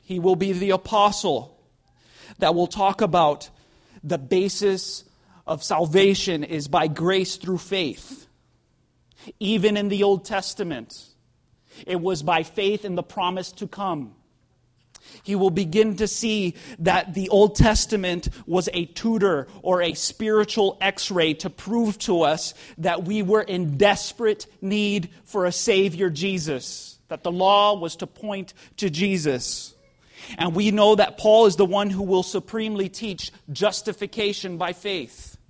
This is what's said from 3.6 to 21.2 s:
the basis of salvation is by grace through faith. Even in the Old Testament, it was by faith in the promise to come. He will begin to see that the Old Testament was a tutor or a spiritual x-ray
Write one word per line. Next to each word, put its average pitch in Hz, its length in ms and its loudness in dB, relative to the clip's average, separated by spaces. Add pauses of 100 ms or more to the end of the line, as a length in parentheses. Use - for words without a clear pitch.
the 156 140 -4
basis 190 840 -2 (420)
of 160 200 -6
salvation 175 800 2
is 151 240 -6
by 160 180 2
grace 180 500 0
through 180 220 -4
faith. 185 680 -6 (1120)
Even 208 380 0
in 202 140 -2
the 196 120 0
Old 196 220 2
Testament, 175 800 -8 (840)
it 180 140 -4
was 170 220 -4
by 165 200 0
faith 208 440 -4
in 185 80 -6
the 175 80 -4
promise 180 500 -6
to - 160 -12
come. 160 460 -8 (1080)
He 196 120 -6
will 190 160 2
begin 196 460 0
to 208 120 -2
see 208 460 -2 (240)
that 180 340 0
the 190 160 -4
Old 208 260 6
Testament 196 760 2 (160)
was 175 260 0
a 170 140 -4
tutor 196 600 0 (140)
or 180 220 2
a 165 100 0
spiritual 208 880 0
x-ray 180 540 0